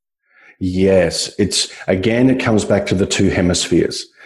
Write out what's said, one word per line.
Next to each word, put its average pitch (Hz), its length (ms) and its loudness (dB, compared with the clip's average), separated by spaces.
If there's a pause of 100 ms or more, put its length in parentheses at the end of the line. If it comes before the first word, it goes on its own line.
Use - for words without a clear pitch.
(580)
Yes. 92 800 0
It's, - 320 -2 (180)
again, 113 420 2
it 131 100 0
comes 107 260 0
back 101 220 0
to - 80 -2
the 95 100 0
two 95 240 0
hemispheres. 87 800 0 (180)